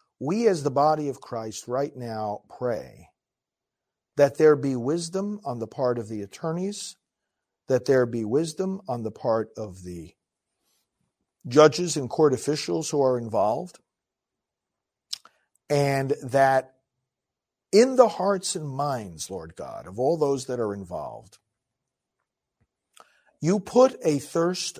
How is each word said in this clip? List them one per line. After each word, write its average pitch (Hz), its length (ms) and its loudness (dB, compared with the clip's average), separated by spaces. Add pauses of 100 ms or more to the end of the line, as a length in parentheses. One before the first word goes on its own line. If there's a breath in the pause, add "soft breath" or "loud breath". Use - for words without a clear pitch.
(180)
we 214 300 0
as 160 160 2
the 143 60 0
body 147 380 2
of 127 120 -6
Christ 110 480 -10
right 135 280 -4
now 110 520 -6
pray 107 600 -6 (1080)
that 143 200 4
there 156 200 8
be 135 180 -2
wisdom 170 680 -4
on 123 160 -8
the 110 80 -6
part 123 300 -2
of 107 100 -8
the 110 140 -8
attorneys, 170 760 -8 (720)
that 127 160 2
there 131 200 4
be 117 200 -4
wisdom 165 640 -2
on 120 160 -6
the 104 80 -6
part 113 440 -2
of 92 280 -12
the 85 280 -14 (1400)
judges 151 480 6
and 135 120 -4
court 151 240 4
officials 156 580 -2
who 143 120 0
are 127 160 2
involved, 110 600 -2 (1900 soft breath)
and 139 420 0 (120)
that 135 520 2 (960)
in 254 240 6
the 247 100 8
hearts 190 480 -2
and 156 140 -8
minds, 127 600 -6
Lord 82 280 -12
God, 60 320 -14
of 95 100 -12
all 143 180 0
those 139 300 0
that 127 140 -4
are 104 140 -2
involved, 78 640 -12 (2000 soft breath)
you 180 180 2
put 254 460 4
a 147 160 2
thirst - 600 -4